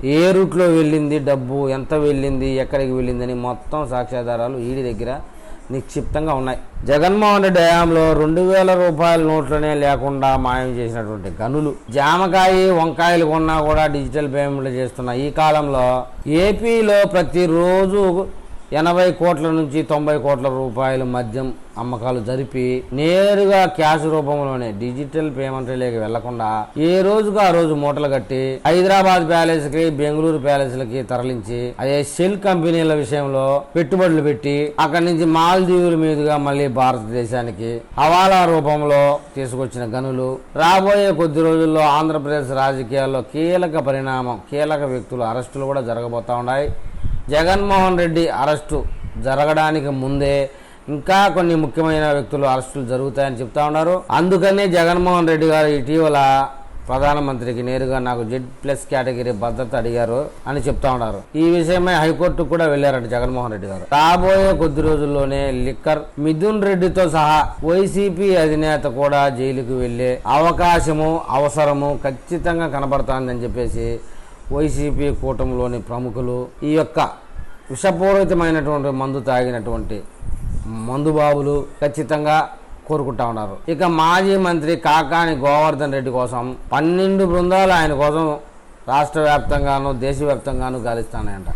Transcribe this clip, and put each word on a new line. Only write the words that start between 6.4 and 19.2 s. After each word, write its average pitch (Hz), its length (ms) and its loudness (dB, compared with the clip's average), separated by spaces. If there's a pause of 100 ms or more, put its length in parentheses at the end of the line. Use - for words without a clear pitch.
ఉన్నాయి. 127 180 -6 (300)
జగన్మోహన్ 196 580 4
రెడ్డి 180 160 4
హయాంలో 165 420 4 (160)
రెండు 160 300 2
వేల 190 200 4 (120)
రూపాయల 170 380 4 (100)
నోట్లనే 151 420 0 (100)
లేకుండా 139 480 0 (140)
మాయం 127 340 -2
చేసినటువంటి 110 600 -6
గనులు, 143 320 -2 (240)
జామకాయ, 185 580 4 (260)
వంకాయలు 165 520 2
కొన్నా 160 260 0 (100)
కూడా 156 180 2 (100)
డిజిటల్ 139 400 -4
పేమెంట్లు 139 440 -2
చేస్తున్న 123 460 -4
ఈ - 20 -4 (140)
కాలంలో 147 440 2 (600)
ఏపీలో 214 520 2 (180)
ప్రతిరోజు 180 840 2 (760)
ఎనభై 175 280 4 (120)
కోట్ల 165 280 2 (100)